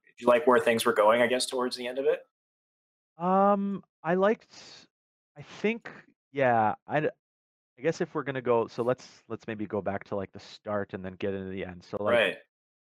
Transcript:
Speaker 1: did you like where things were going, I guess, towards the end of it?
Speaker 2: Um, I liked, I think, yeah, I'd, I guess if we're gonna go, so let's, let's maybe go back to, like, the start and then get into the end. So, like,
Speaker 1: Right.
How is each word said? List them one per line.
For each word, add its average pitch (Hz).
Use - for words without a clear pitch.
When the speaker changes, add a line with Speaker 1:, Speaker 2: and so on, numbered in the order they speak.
Speaker 1:
did -
you 120
like 120
where 123
things 113
were 120
going, 110
I 117
guess, 127
towards 123
the 123
end 127
of 139
it? 165
Speaker 2:
Um, 196
I 165
liked, -
I 147
think, -
yeah, 117
I'd, 147
I 120
guess 160
if 180
we're 127
gonna 131
go, 117
so -
let's, -
let's 110
maybe 107
go 101
back 98
to, 107
like, 95
the 98
start -
and 95
then 95
get 98
into 95
the 95
end. 90
So, 104
like, 113
Speaker 1:
Right. 92